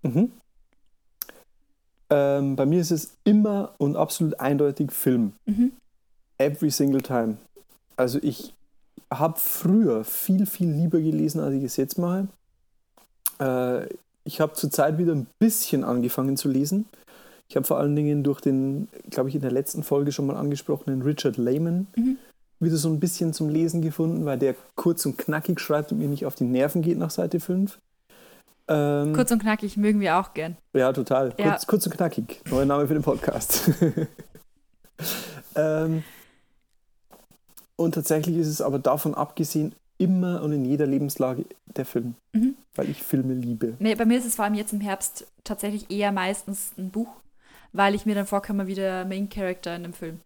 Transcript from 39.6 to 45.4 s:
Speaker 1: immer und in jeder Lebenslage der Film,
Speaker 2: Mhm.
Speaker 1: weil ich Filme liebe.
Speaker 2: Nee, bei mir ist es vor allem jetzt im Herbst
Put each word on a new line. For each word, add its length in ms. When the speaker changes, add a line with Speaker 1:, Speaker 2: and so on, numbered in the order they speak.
Speaker 1:
immer 460
und 100
in 120
jeder 200
Lebenslage 600
der 100
Film, 300
Speaker 2:
Mhm. 220
Speaker 1:
weil 140
ich 140
Filme 300
liebe. 460
Speaker 2:
Nee, 160
bei 100
mir 120
ist 80
es 100
vor 100
allem 80
jetzt 200
im 80
Herbst 440